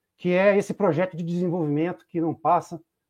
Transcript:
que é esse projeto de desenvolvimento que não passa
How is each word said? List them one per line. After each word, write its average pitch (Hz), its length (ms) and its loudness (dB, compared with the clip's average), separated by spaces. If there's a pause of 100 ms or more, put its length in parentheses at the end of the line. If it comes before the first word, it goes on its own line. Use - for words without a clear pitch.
(160)
que 175 140 -4
é 190 260 4
esse 202 180 -2
projeto 185 420 0
de 175 80 -6
desenvolvimento 175 840 -2
que 170 140 -6
não 160 140 -2
passa 160 460 -2 (300)